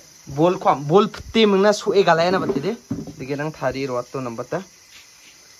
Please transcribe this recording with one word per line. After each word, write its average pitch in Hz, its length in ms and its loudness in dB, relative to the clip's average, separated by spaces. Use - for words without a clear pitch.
bol 170 320 0
ko 190 180 2
bol 156 320 4
pte - 380 0
mung 196 160 4
na 208 100 4
su 208 200 -2
e 190 120 4
gala 165 180 4
ya 175 80 2
na 190 80 0
ba 156 80 -4
de. 165 300 -4
Diki 139 180 -8
nang 147 140 -4
thari 135 360 -4
ro 123 160 -4
to 135 180 -10
nam 120 160 -8
ba 120 80 -8
ta. 175 180 -6